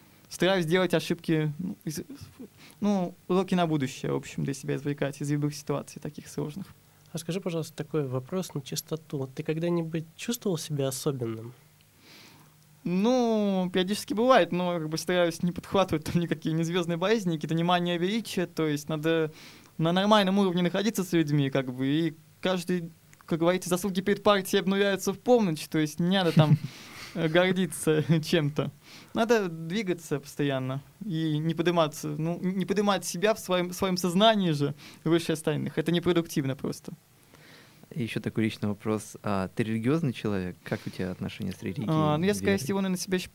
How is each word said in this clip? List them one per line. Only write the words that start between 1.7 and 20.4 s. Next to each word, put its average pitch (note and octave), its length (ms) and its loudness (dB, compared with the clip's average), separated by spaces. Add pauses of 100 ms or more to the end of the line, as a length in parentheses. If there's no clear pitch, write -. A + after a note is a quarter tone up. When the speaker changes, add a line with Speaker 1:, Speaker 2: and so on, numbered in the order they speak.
Speaker 1:
из, D3+ 160 -6 (800)
ну, G3+ 340 0 (120)
уроки F#3+ 280 2
на F3 120 4
будущее, D3 440 -2
в C#3 40 0
общем, C#3 280 -6
для C#3 120 -4
себя C#3+ 200 -6
извлекать C#3+ 460 -4
из C#3+ 100 -4
любых D3 240 0
ситуаций - 460 -8
таких - 260 -12
сложных. - 380 -8 (460)
Speaker 2:
А E3+ 80 -10
скажи, E3+ 200 -6
пожалуйста, E3 360 -6
такой D3+ 320 -4
вопрос C3 480 -6
на C#3+ 60 -4
чистоту. - 580 -8
Вот C3+ 160 -6
ты D#3 80 -8
когда-нибудь E3 640 -2 (100)
чувствовал A3 420 -4
себя C#3 300 -2
особенным? B2 640 -4 (1300)
Speaker 1:
Ну, G3+ 880 2
периодически F#3 400 0
бывает, A3 380 6
но F3 280 0
как D#3 100 -4
бы D#3 80 -2
стараюсь F3 460 2
не F3 80 0
подхватывать F#3 540 0
там F3 160 0
никакие D#3+ 340 -2
ни E3 80 2
звездные E3+ 340 0
болезни, F#3+ 340 2
ни D#3+ 40 0
какие-то D#3 200 -2
ни E3 80 2
мания F3 340 2
величия. F#3+ 500 -2
То D#3+ 200 -2
есть D3 200 -2
надо D#3 440 0 (460)
на E3 140 2
нормальном G3 480 4
уровне F#3 220 2